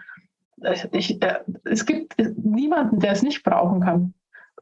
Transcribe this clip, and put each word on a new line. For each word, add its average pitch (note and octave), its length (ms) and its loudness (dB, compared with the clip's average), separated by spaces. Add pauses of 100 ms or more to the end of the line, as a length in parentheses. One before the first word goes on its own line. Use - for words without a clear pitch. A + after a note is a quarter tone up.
(600)
äh, F3+ 160 -2 (140)
ich, - 300 -2
äh, - 180 0 (260)
es A3 200 -2
gibt D#4+ 300 -4 (220)
niemanden, A3+ 640 0
der G3+ 120 2
es G3+ 100 0
nicht C#4+ 220 -2
brauchen F3+ 380 2
kann. F3+ 320 2 (480)